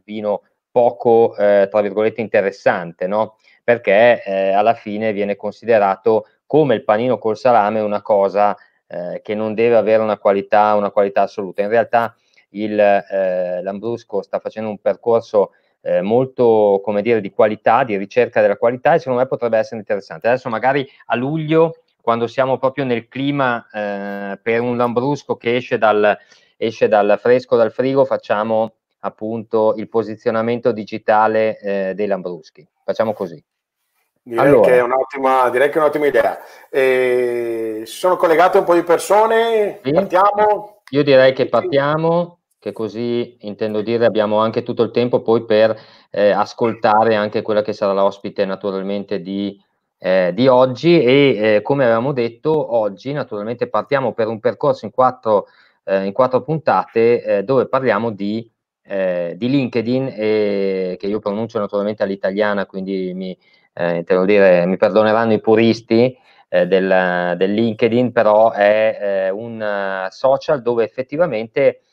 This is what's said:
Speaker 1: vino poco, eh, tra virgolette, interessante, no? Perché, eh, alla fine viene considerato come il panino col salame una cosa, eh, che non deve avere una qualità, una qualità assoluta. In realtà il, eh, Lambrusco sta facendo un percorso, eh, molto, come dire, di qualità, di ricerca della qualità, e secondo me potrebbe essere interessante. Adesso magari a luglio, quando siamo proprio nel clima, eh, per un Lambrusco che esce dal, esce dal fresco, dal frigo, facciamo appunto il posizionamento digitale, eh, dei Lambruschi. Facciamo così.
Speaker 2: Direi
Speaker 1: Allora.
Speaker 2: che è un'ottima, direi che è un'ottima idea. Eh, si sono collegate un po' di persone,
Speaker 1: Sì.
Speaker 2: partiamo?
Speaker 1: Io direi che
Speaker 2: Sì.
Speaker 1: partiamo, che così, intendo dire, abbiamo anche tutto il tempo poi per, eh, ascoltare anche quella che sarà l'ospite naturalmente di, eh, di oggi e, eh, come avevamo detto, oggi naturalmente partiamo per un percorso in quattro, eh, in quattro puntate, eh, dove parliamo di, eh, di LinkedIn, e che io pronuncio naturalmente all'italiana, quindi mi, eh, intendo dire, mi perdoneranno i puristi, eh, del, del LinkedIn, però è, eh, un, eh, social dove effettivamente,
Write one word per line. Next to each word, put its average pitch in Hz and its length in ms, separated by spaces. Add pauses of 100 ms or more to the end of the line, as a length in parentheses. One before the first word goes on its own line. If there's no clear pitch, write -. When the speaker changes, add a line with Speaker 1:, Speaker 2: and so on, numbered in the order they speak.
Speaker 1:
vino 104 400 (260)
poco, 117 680
eh, 101 340
tra 107 100
virgolette, 107 400
interessante, 98 840
no? 107 300 (260)
Perché, 113 600
eh, 98 280
alla 107 240
fine 110 360
viene 101 240
considerato 107 920 (180)
come 139 300
il 104 80
panino 113 340
col 107 180
salame 110 440
una 104 240
cosa, 101 520 (300)
eh, 87 380
che 107 100
non 107 220
deve 117 200
avere 110 280
una 107 160
qualità, 104 560
una 101 160
qualità 101 320
assoluta. 98 400
In 104 60
realtà 113 460 (340)
il, 104 300
eh, 95 840
Lambrusco 104 580
sta - 160
facendo 110 320
un 101 80
percorso, 104 760 (280)
eh, 87 200
molto, 110 800
come 104 180
dire, 113 200
di 95 100
qualità, 113 520
di 107 140
ricerca 110 440
della 101 160
qualità, 127 360
e 165 60
secondo 127 220
me 131 60
potrebbe 117 300
essere 110 220
interessante. 98 480
Adesso - 220
magari 131 380 (200)
a 113 80
luglio, 156 600 (220)
quando 117 280
siamo 131 320
proprio 131 260
nel 117 220
clima, 135 640
eh, 101 680
per 117 200
un 120 160
Lambrusco 123 600
che 120 180
esce 123 240
dal, 104 360 (400)
esce 113 320
dal 104 320
fresco, 123 360
dal 113 160
frigo, 135 340
facciamo 110 680 (260)
appunto 110 800
il 104 120
posizionamento 113 840
digitale, 110 880
eh, 98 360
dei 101 120
Lambruschi. 90 600 (160)
Facciamo 110 300
così. 82 300 (840)
Speaker 2:
Direi 117 180
Speaker 1:
Allora. 131 220
Speaker 2:
che 127 80
è 123 60
un'ottima, 131 680
direi 127 200
che 143 80
è 160 40
un'ottima 147 240
idea. 110 320 (320)
Eh, 120 1160
si - 100
sono 180 220
collegate 175 400
un 185 80
po' 175 80
di 170 100
persone, 214 1000
Speaker 1:
Sì. 135 100
Speaker 2:
partiamo? 202 1000
Speaker 1:
Io 139 140
direi 131 280
che 131 120
Speaker 2:
Sì. 117 60
Speaker 1:
partiamo, 156 920 (200)
che 101 140
così, 120 680
intendo 107 400
dire, 117 240
abbiamo 107 340
anche 113 240
tutto 120 200
il 107 80
tempo 123 300
poi 113 240
per, 110 340 (300)
eh, 101 220
ascoltare 110 840
anche 104 260
quella 107 200
che 107 100
sarà 101 220
l'ospite 98 500
naturalmente 95 800
di, 98 360 (400)
eh, 92 360
di 120 160
oggi 131 520
e, 120 540
eh, 104 60
come 139 240
avevamo 117 260
detto, 117 640
oggi 107 380
naturalmente 120 560
partiamo 135 440
per 110 140
un 110 140
percorso 127 420
in 104 80
quattro, 113 560 (380)
eh, 95 180
in 98 80
quattro 127 300
puntate, 117 840
eh, 104 200
dove 123 240
parliamo 117 440
di, 104 380 (340)
eh, 90 540
di 117 120
LinkedIn, 127 680
e 98 800
che 101 80
io 104 120
pronuncio 107 400
naturalmente 104 440
all'italiana, 98 640
quindi 95 480
mi, 92 240 (360)
eh, 85 240
intendo 92 280
dire, 95 400
mi 92 120
perdoneranno 110 560
i 104 80
puristi, 113 760 (320)
eh, 90 160
del, 90 720
del 95 160
LinkedIn, 117 580
però 107 400
è, 104 760
eh, - 20
un, 113 320
eh, 98 500
social 135 500
dove 117 220
effettivamente, 131 960 (120)